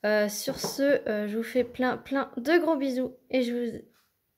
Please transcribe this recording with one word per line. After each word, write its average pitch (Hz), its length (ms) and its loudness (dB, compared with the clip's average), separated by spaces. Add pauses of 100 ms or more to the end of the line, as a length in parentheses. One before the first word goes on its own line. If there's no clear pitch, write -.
Euh, 208 240 2
sur 233 300 -6
ce, 277 500 2
euh, 208 200 -2
je 208 80 -4
vous 226 60 -2
fais 247 200 0
plein, 247 360 -2
plein 262 380 -4
de 285 220 4
gros 330 180 4
bisous 254 380 -2 (160)
et 262 120 2
je 240 100 0
vous, 240 260 -4 (600)